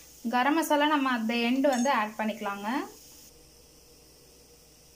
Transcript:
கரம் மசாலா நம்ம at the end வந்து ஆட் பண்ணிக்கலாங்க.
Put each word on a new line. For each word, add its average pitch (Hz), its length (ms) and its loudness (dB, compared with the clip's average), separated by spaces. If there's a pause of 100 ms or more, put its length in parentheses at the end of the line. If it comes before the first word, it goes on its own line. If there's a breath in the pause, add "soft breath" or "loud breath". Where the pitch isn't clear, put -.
(360 loud breath)
கரம் 277 260 2
மசாலா 302 340 2
நம்ம 269 240 0
at 220 120 -2
the 233 80 0 (120)
end 269 240 2
வந்து 247 160 2 (100)
ஆட் 214 180 -6
பண்ணிக்கலாங்க. 208 480 -4 (2250)